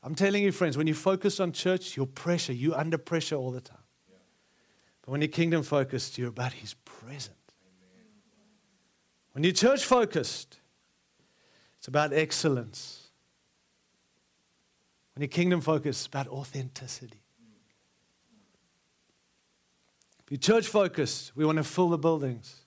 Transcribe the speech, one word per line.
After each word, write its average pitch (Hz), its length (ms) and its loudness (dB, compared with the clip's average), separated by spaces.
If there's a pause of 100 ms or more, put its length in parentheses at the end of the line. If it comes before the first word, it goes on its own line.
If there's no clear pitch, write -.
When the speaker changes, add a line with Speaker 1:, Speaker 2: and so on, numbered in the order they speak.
Speaker 1:
I'm 143 140 -8
telling 196 260 4
you, 196 80 4
friends, 175 260 0
when 156 120 2
you 151 60 2
focus 190 440 0
on 175 140 0
church, 185 440 -2
you're 135 100 -2
pressure. 165 460 -2
You're 135 240 0
under 160 220 0
pressure 160 380 -2
all 127 160 -4
the 127 80 -8
time. - 180 -20 (300)
Speaker 2:
Yeah. - 80 -20 (880)
Speaker 1:
But 127 100 -10
when 143 80 0
you're 151 80 2
kingdom-focused, 147 920 0
you're 123 120 -4
about 127 240 -6
his - 200 -16
presence. 117 640 -16 (260)
Speaker 2:
Amen. - 420 -20 (1300)
Speaker 1:
When 139 140 -4
you're 180 80 6
church-focused, 226 1040 2 (1200)
it's - 80 -20
about 147 260 0
excellence. 143 920 -2 (2000)
When 139 80 -6
you're 143 80 -4
kingdom-focused, 156 680 2
it's - 80 -8
about 135 220 -6
authenticity. 131 920 -12 (3000)
If - 60 -14
you're 143 80 -6
church-focused, 196 960 2
we 151 100 0
wanna 156 200 2
fill 180 240 2
the 170 100 2
buildings. 139 680 -2